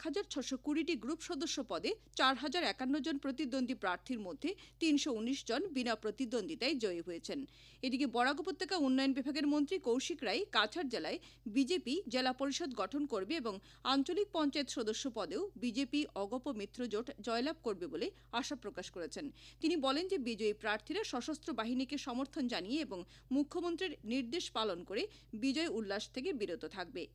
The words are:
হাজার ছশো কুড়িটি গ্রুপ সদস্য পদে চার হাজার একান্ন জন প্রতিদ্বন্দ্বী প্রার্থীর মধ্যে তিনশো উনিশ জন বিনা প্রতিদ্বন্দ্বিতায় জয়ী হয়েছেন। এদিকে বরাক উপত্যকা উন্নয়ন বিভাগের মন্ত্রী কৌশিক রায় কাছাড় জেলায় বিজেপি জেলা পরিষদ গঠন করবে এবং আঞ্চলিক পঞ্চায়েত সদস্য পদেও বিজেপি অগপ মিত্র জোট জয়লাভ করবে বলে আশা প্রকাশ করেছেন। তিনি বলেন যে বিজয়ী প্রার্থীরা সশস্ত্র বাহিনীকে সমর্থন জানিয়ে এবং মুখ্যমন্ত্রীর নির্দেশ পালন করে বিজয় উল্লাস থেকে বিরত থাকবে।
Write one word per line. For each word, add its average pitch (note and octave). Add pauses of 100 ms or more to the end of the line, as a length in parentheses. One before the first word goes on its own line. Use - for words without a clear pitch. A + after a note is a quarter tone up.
হাজার D#4+
ছশো C4
কুড়িটি D4+
গ্রুপ B3
সদস্য C#4 (120)
পদে F3+ (260)
চার C4+
হাজার C#4+
একান্ন B3+
জন C#4
প্রতিদ্বন্দ্বী C4
প্রার্থীর G3+
মধ্যে G3+ (280)
তিনশো D4+
উনিশ A#3 (120)
জন B3 (140)
বিনা A#3+
প্রতিদ্বন্দ্বিতায় A3
জয়ী F3
হয়েছেন। E3+ (420)
এদিকে B3+
বরাক B3
উপত্যকা F#4 (100)
উন্নয়ন C4+
বিভাগের C#4
মন্ত্রী D4 (100)
কৌশিক C4+
রায় A#3 (140)
কাছাড় D#4+
জেলায় G3 (380)
বিজেপি C#4 (240)
জেলা B3+
পরিষদ C#4
গঠন A3
করবে C4+
এবং A3+ (300)
আঞ্চলিক C#4
পঞ্চায়েত D4
সদস্য A3 (120)
পদেও G#3+ (140)
বিজেপি B3 (220)
অগপ A#3+ (160)
মিত্র G#3 (120)
জোট G#3+ (180)
জয়লাভ A#3+ (100)
করবে F#3
বলে D#3+ (260)
আশা A#3
প্রকাশ F3+
করেছেন। D#3+ (360)
তিনি E4
বলেন C#4
যে F#4+
বিজয়ী A3
প্রার্থীরা A3+
সশস্ত্র C#4
বাহিনীকে B3+
সমর্থন C4
জানিয়ে G#3+
এবং F#3+ (320)
মুখ্যমন্ত্রীর E4 (200)
নির্দেশ C4
পালন A3
করে G#3+ (400)
বিজয় C4+
উল্লাস G3+ (100)
থেকে C#4 (100)
বিরত F3+ (120)
থাকবে। F3 (120)